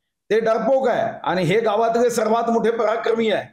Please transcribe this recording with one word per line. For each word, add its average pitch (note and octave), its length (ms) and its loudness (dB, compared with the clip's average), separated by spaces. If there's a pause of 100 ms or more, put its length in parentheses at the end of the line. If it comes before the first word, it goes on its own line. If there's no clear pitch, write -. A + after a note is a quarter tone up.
(300)
ते G#3+ 100 2
डरपोक B3+ 480 0
आहे - 360 -2
आणि F3+ 180 -2
हे F3+ 180 2
गावातले A3+ 500 2
सर्वात A3+ 400 0
मोठे A3+ 200 2
पराक्रमी A3+ 600 0
आहे, D#3+ 220 -2